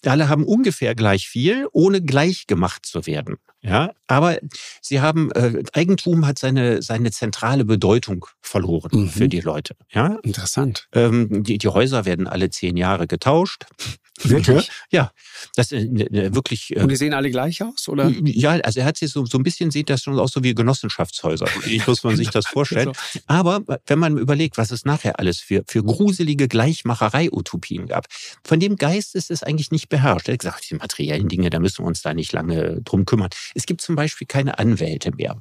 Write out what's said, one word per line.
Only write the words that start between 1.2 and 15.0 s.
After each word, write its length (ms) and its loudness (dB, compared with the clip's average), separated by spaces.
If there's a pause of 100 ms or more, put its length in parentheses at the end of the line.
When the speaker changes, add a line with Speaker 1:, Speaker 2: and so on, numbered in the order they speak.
Speaker 1:
viel, 420 0
ohne 300 4
gleich 460 0
gemacht 380 0
zu 200 -8
werden. 320 -6 (260)
Ja, 300 0 (140)
aber 320 2 (420)
sie 200 -2
haben, 320 2
äh, 280 2 (120)
Eigentum 520 2
hat 140 0
seine, 420 2
seine 300 -2
zentrale 520 0
Bedeutung 640 2 (160)
verloren 500 -2
Speaker 2:
Mhm. 180 4
Speaker 1:
für 200 2
die 100 -2
Leute. 360 -6 (160)
Ja? 320 0
Speaker 2:
Interessant. 680 -2
Speaker 1:
Ähm, 500 2
die, 160 -2
die 80 0
Häuser 380 2
werden 220 -2
alle 220 -2
zehn 260 -4
Jahre 320 0
getauscht. 580 0 (580)
Speaker 2:
Wirklich? 460 4 (220)
Speaker 1:
Ja, 200 2 (440)